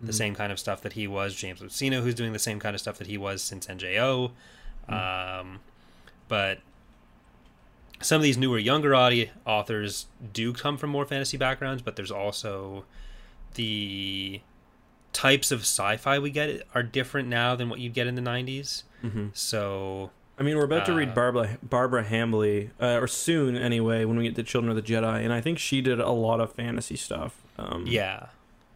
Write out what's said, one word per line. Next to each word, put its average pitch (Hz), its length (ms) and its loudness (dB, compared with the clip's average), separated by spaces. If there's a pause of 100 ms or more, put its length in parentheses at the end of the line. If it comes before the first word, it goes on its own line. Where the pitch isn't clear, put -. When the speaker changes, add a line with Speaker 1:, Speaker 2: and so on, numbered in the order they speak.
Speaker 1:
the 117 80 -10
Speaker 2:
Mm-hmm. 110 40 -4
Speaker 1:
same 107 220 0
kind 101 180 -4
of 95 60 -6
stuff - 240 -4
that 101 120 -8
he 107 120 -4
was, 98 280 -2
James 92 260 -10
Luceno, 131 420 -2
who's 120 120 2
doing 117 200 -2
the 107 40 -4
same 107 220 -2
kind 104 140 -2
of 98 60 -6
stuff - 180 -8
that 90 80 -12
he 101 100 -6
was 98 260 -4
since - 260 -8
N 92 100 -10
J 95 220 -2
O. 127 320 2 (560)
Speaker 2:
Mm-hmm. 92 520 -4
Speaker 1:
Um, 92 200 -14 (680)
but 98 300 2 (1400)
some - 140 4
of 156 60 6
these 139 140 6
newer, 127 220 2
younger 139 360 4
audi-, 123 360 6 (160)
authors 104 600 0 (280)
do 113 180 -2
come 147 240 -2
from 147 140 -4
more 143 160 -2
fantasy 139 320 -4
backgrounds, 135 420 0
but 113 160 -8
there's 98 140 -8
also 98 760 -6 (720)
the 98 880 -4 (720)
types 135 380 4
of 120 80 -2
sci-fi 110 580 0
we 143 100 -2
get 147 460 -4
are 123 80 2
different 127 460 -2
now 123 260 2
than 120 160 -2
what 110 80 -6
you'd 120 160 -6
get 120 120 0
in 123 100 -2
the 123 40 -4
nineties. 127 640 -4 (200)
Speaker 2:
Mm-hmm. 107 300 -4
Speaker 1:
So 98 760 -4 (280)
Speaker 2:
I - 40 0
mean, 147 140 2
we're 147 80 6
about 160 220 2
to 180 60 4
read 151 180 2
Speaker 1:
uh, 113 40 -6
Speaker 2:
Barbara, 120 480 2
Barbara 123 420 2
Hambly, 107 640 2 (100)
uh, 120 200 4
or 123 60 2
soon 143 500 2
anyway, 113 480 2
when 117 140 2
we 117 60 2
get 113 100 0
to 117 80 -2
Children 117 340 2
of - 0 -
the 110 60 0
Jedi, 113 400 2
and 113 100 0
I 117 80 2
think 160 180 0
she - 220 2
did 127 200 2
a 117 100 2
lot 113 300 4
of 113 120 0
fantasy 117 440 -4
stuff. - 440 -6 (160)
Um, - 300 -6
Speaker 1:
Yeah. 98 400 0 (500)